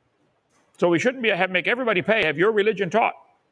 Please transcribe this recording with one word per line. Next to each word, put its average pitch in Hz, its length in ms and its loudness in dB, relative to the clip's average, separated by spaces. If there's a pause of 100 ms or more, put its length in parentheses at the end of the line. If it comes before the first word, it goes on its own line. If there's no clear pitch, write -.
(800)
So 170 100 2
we 170 120 2
shouldn't 262 220 -2
be, 220 80 0
have, 185 200 0
make 175 160 -2
everybody 220 340 -2
pay, 202 240 0
have 151 140 -2
your 196 140 2
religion 202 360 0
taught. 202 260 0 (380)